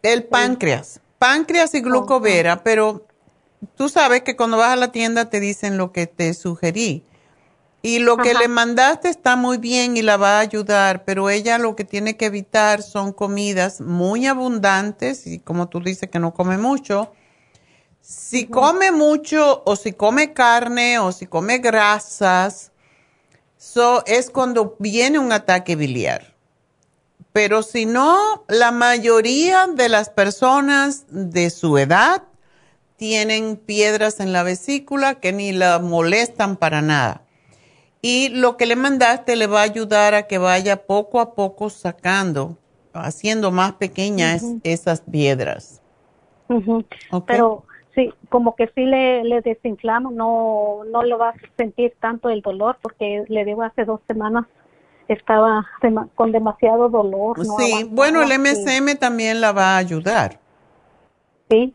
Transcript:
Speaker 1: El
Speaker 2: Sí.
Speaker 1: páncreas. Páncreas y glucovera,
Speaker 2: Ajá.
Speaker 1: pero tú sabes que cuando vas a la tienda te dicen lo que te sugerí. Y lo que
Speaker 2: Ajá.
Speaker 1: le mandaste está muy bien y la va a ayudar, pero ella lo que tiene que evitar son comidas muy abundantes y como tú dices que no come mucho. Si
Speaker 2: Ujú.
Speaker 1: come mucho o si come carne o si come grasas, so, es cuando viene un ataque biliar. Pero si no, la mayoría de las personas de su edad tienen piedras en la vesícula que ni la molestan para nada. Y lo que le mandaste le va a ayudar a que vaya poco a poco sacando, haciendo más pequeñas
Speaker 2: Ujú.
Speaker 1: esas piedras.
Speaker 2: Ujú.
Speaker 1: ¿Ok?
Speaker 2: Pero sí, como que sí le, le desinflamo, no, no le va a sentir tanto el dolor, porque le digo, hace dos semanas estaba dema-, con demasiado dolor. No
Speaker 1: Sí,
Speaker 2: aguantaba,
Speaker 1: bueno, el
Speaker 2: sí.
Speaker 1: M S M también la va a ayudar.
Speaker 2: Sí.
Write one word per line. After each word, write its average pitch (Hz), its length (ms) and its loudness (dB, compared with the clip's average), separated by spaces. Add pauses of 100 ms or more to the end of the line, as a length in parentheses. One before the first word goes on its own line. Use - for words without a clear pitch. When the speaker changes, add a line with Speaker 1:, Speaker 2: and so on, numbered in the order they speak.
Speaker 1:
El 233 180 2
Speaker 2:
Sí. 240 100 -16
Speaker 1:
páncreas. 240 680 -2 (180)
Páncreas 311 560 2
y 285 60 0
glucovera, 233 720 2
Speaker 2:
Ajá. 175 100 -4
Speaker 1:
pero 214 440 0 (680)
tú 277 140 -2
sabes 254 340 2
que 254 140 -6
cuando 226 220 0
vas 240 160 4
a - 20 0
la 247 160 -2
tienda 226 360 -2
te 208 120 -4
dicen 202 360 -4
lo 180 140 -2
que 175 160 -4
te 170 280 -4
sugerí. 175 680 -4 (760)
Y 233 200 -2
lo 240 160 4
que 240 160 2
Speaker 2:
Ajá. 233 80 2
Speaker 1:
le 240 80 4
mandaste 240 600 2
está 254 280 0
muy 247 200 0
bien 240 400 -2
y 220 60 0
la 208 140 4
va 202 220 4
a - 20 4
ayudar, 202 640 0
pero 196 260 -2
ella 220 280 0
lo 220 180 -2
que 202 80 -8
tiene 208 320 -6
que 220 100 -2
evitar 208 560 0
son 202 300 -6
comidas 202 680 -4
muy 185 460 -2
abundantes 226 1040 -2
y 170 100 -12
como 175 300 -6
tú 175 120 -10
dices 185 300 -8
que 175 80 -4
no 170 160 -2
come 185 240 -2
mucho. 233 540 -4 (880)
Si - 440 -8
Speaker 2:
Ujú. 233 80 -14
Speaker 1:
come 339 380 4
mucho 302 720 2
o 202 120 2
si 196 160 -6
come 262 400 0
carne 240 680 2
o 185 140 0
si 185 140 -14
come 202 320 -2
grasas, 208 1120 0 (840)
so, 240 500 2
es 247 220 0
cuando 240 520 -2
viene 240 400 0
un 247 100 -2
ataque 180 460 0
biliar. 123 580 -4 (1000)
Pero 214 300 2
si 220 240 -4
no, 359 640 0
la 233 240 2
mayoría 240 960 2
de 254 200 0
las 214 220 2
personas 277 1000 0
de 175 400 -2
su 156 280 0
edad 214 460 2 (720)
tienen 220 600 -2
piedras 214 600 0
en 190 140 -4
la 175 100 0
vesícula 269 800 -4
que 185 120 -4
ni 202 200 -6
la 180 260 2
molestan 185 800 -2
para 156 260 -2
nada. 147 400 0 (800)
Y 247 280 -2
lo 247 280 0
que 240 100 0
le 233 100 0
mandaste 254 580 0
le 220 140 0
va 208 100 2
a 208 60 4
ayudar 208 500 2
a 208 140 0
que 196 100 -4
vaya 190 480 0
poco 208 320 -2
a 233 160 -2
poco 202 340 -4
sacando, 175 880 -4 (360)
haciendo 196 580 -4
más 185 220 0
pequeñas 190 720 -2
Speaker 2:
Ujú. 233 180 -8
Speaker 1:
esas 165 380 -2
piedras. 139 840 -4 (680)
Speaker 2:
Ujú. 226 360 -2 (260)
Speaker 1:
¿Ok? 180 160 -4
Speaker 2:
Pero 233 380 0 (320)
sí, 247 180 0 (140)
como 233 260 0
que 226 180 -2
sí 254 120 -2
le, 262 400 2
le 233 160 0
desinflamo, 226 720 -4
no, 220 680 -2 (100)
no 240 100 0
le 240 140 0
va 233 140 0
a 233 40 -14 (220)
sentir 240 440 -2
tanto 226 280 -4
el 220 120 -2
dolor, 208 400 -4
porque 208 460 -8
le 214 180 -4
digo, 214 200 -4
hace 220 200 -6
dos 220 220 -6
semanas 220 380 -4 (640)
estaba 214 580 2 (160)
dema-, 220 320 0
con 226 160 0
demasiado 220 580 2
dolor. 208 480 0
No 208 200 -4
Speaker 1:
Sí, 240 160 2
Speaker 2:
aguantaba, 220 240 -4
Speaker 1:
bueno, 311 260 4
el 285 60 2
Speaker 2:
sí. 269 60 2
Speaker 1:
M 277 160 2
S 285 260 0
M 277 180 0
también 226 460 -2
la 220 100 4
va 190 240 2
a 190 40 4
ayudar. 180 600 -2 (1120)
Speaker 2:
Sí. 247 240 2